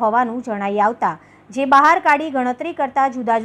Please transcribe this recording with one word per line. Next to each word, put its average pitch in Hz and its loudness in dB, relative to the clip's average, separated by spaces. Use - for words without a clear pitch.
હોવાનું 233 0
જણાઈ 202 -2
આવતા 226 -2
જે 254 -4
બહાર 294 6
કાઢી 294 0
ગણતરી 254 -4
કરતા 269 0
જુદા 226 -2